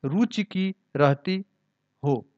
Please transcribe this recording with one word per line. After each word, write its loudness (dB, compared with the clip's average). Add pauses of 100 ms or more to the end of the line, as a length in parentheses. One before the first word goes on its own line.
रुचि 0
की -4 (220)
रहती 2 (600)
हो। 0 (120)